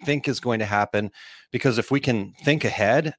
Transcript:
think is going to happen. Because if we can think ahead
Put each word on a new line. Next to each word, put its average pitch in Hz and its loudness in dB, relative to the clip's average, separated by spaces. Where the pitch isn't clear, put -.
think 143 -2
is 123 -2
going 117 0
to 107 -2
happen. 104 0
Because 120 0
if - -4
we 139 2
can 110 -2
think 147 2
ahead 123 0